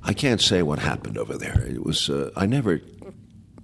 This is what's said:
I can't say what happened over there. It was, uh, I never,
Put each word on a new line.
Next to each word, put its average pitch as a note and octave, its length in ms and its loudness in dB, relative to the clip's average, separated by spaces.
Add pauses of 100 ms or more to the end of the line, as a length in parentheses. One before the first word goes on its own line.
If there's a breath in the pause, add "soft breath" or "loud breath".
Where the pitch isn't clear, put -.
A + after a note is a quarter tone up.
I E3 100 0
can't B2 280 2
say F2+ 220 4
what D2 160 0
happened A1+ 400 -2
over A1 180 -6
there. - 300 0
It B1 160 -6
was, - 260 -2
uh, C#2 260 -2
I G2 120 2
never, A2 340 2 (840)